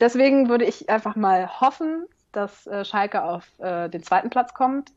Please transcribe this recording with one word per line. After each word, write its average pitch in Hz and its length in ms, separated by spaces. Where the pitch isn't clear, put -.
Deswegen 262 480
würde 240 180
ich - 220
einfach 214 280
mal 190 440
hoffen, 320 440
dass, 202 360
äh, 202 160
Schalke 202 400
auf, 175 340
äh, 175 320
den 170 140
zweiten 190 260
Platz 247 240
kommt. 269 420